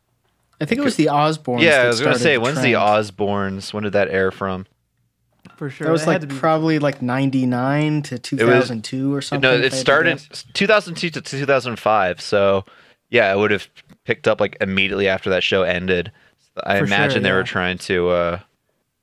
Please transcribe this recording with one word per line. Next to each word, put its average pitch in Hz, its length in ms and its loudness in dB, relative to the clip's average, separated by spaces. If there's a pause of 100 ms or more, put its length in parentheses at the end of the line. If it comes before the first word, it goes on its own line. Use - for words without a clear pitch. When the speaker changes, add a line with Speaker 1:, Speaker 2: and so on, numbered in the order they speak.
(600)
Speaker 1:
I 156 60 -6
think 233 140 -2
it 285 40 -2
was 254 100 0
Speaker 2:
It - 40 -14
could 156 100 4
Speaker 1:
the 147 40 -2
Osbournes 147 500 0
Speaker 2:
Yeah, 156 160 6
Speaker 1:
that 123 80 4
Speaker 2:
I - 20 4
was 117 140 0
gonna 147 140 2
Speaker 1:
started 117 80 -2
Speaker 2:
say, 156 120 4
Speaker 1:
the 120 60 2
Speaker 2:
when's 131 200 -2
the 123 120 2
Speaker 1:
trend. 101 160 2
Speaker 2:
Osbournes? 101 840 -2
When 107 100 -6
did 101 100 -4
that 98 160 2
air 95 220 0
from? 95 360 -6 (880)
Speaker 3:
For 143 140 -10
sure. 147 140 -10
Speaker 1:
That 160 60 0
was, 160 120 2
Speaker 3:
It - 20 -2
had 170 60 2
Speaker 1:
like, 180 100 0
Speaker 3:
to 151 60 -10
be 135 80 -10
Speaker 1:
probably, 160 440 2
like, 143 220 -2
ninety-nine 135 1040 0
to 131 120 -10
Speaker 2:
It 120 60 -10
was - 0 -
Speaker 1:
two - 160 -8
thousand 120 460 2
two 135 300 -4
or 139 80 -4
something, 139 200 -6
Speaker 2:
No, 131 140 4
it - 20 4
Speaker 1:
if 120 40 0
I - 20 2
had 131 80 2
to 135 60 -4
Speaker 2:
started, 147 400 2 (120)
Speaker 1:
guess. - 240 -18
Speaker 2:
two 202 140 -2
thousand 202 280 0
two 175 140 -6
to 151 120 -10
two 139 260 -8
thousand 123 320 0
five. 98 420 0
So, 98 440 2 (440)
yeah, 110 240 4
it 101 40 0
would 104 120 2
have 101 180 -2 (380)
picked - 220 -4
up, 107 120 2
like, 101 220 -2
immediately 98 460 0
after 95 240 -2
that 90 100 0
show 95 220 0
ended. 90 480 -2 (520)
I 101 140 0
Speaker 3:
For 98 80 0
Speaker 2:
imagine 101 300 2
Speaker 3:
sure, 107 80 -2
Speaker 2:
they 95 80 2
were 95 80 2
Speaker 3:
yeah. 95 60 2
Speaker 2:
trying 90 340 -2
to, 90 300 -2
uh, 87 260 0
Speaker 3:
They 95 60 -10 (600)